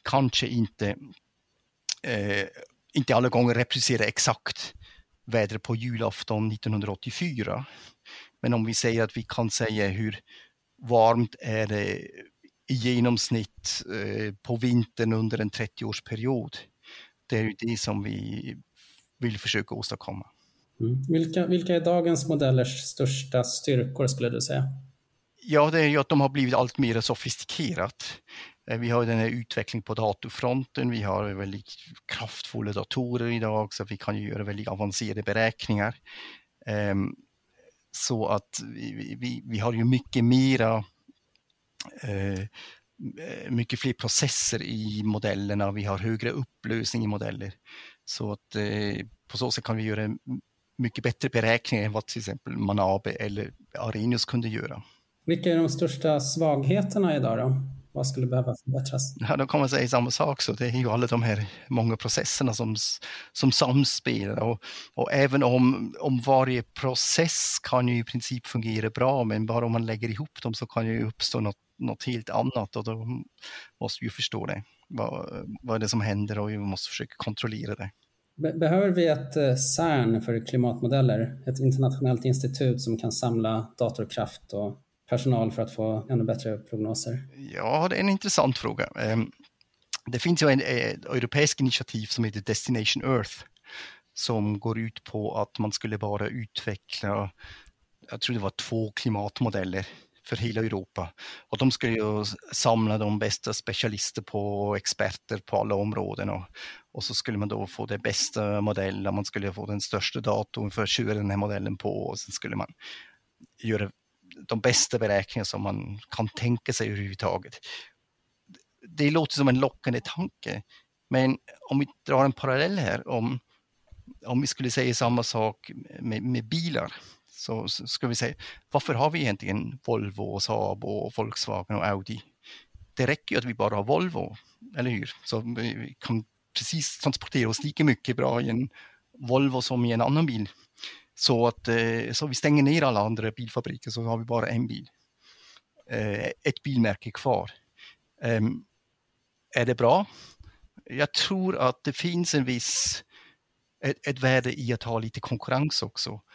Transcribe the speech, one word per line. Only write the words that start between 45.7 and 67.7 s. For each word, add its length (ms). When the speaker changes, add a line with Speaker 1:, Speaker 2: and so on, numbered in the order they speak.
Speaker 1:
vi 120
har 140
högre 320
upplösning 760
i 20
modeller. 460
Så 280
att, 240
eh, 500
på 100
så 120
sätt 140
kan 120
vi 60
göra 200
m-, 160
mycket 260
bättre 240
beräkningar 560
än 80
vad 140
till 140
exempel 360
Manabe 540
eller 420
Arrhenius 460
kunde 240
göra. 340
Speaker 2:
Vilka 260
är 40
de 120
största 520
svagheterna 960
idag 220
då? 180
Vad 140
skulle 200
behöva 280
förbättras? 560
Speaker 1:
Ja, 160
då 100
kan 140
man 80
säga 200
samma 220
sak, 320
så 100
det 140
är 120
ju 120
alla 160
de 160
här 240
många 280
processerna 580
som 180
s-, 260
som 200
samspelar. 920
Och, 200
och 180
även 300
om, 580
om 200
varje 420
process 1000
kan 260